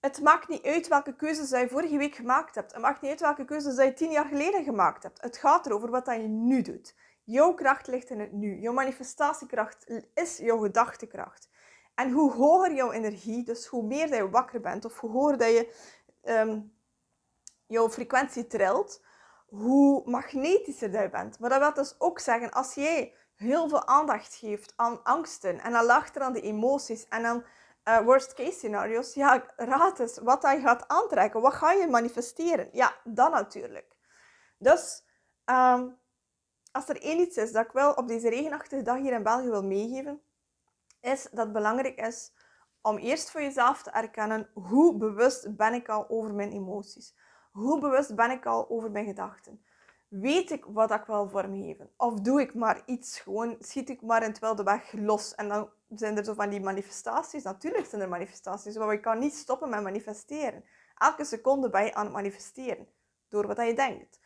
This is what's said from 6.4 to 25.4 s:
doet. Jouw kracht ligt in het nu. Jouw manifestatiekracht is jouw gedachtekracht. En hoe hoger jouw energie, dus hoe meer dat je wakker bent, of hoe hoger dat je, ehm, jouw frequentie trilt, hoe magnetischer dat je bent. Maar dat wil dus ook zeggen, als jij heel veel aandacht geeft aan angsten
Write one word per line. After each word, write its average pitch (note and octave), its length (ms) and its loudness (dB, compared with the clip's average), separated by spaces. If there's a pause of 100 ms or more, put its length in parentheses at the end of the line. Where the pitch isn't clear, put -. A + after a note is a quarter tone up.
doet. - 340 -10 (280)
Jouw D4 300 4
kracht C#4+ 320 0
ligt B3 240 -8
in A3 100 -8
het G#3 120 -10
nu. G3+ 280 -6
Jouw A3+ 120 -4
manifestatiekracht C4 1120 -4 (280)
is - 220 -2
jouw A3+ 220 2
gedachtekracht. - 920 -2 (460)
En C4 160 -2
hoe C#4 220 4
hoger D#4+ 420 6
jouw B3+ 180 0
energie, A3 520 -6
dus A#3 220 -8
hoe A#3+ 160 -6
meer C#4 260 -2
dat C4+ 100 0
je F#3+ 120 0
wakker A#3 300 0
bent, G3+ 240 -8
of - 160 -14
hoe A3+ 100 -8
hoger C4+ 280 2
dat A3+ 100 4
je, A3+ 460 2 (320)
ehm, A3 340 0 (1040)
jouw A3+ 240 2
frequentie B3 560 -2
trilt, A3 580 0 (420)
hoe C4 640 4
magnetischer C#4 840 0
dat G#3+ 100 0
je F#3+ 80 -2
bent. - 280 -8
Maar A#3+ 120 -2
dat C4 80 4
wil D4 140 4
dus C#4+ 260 -4
ook E4+ 200 0
zeggen, A#3+ 320 -2
als B3+ 240 -4
jij D4 400 -2 (200)
heel C#4+ 340 0
veel D4 180 0
aandacht C4+ 480 2
geeft G#3 420 -10
aan A#3 260 -2
angsten B3 580 -2